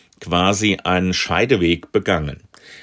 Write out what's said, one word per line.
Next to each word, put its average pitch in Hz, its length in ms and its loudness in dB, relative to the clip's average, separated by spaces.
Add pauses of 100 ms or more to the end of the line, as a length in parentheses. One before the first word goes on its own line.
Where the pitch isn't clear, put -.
(220)
quasi 95 640 2
ein 90 280 0
Scheideweg 90 800 0
begangen. 80 520 -2 (400)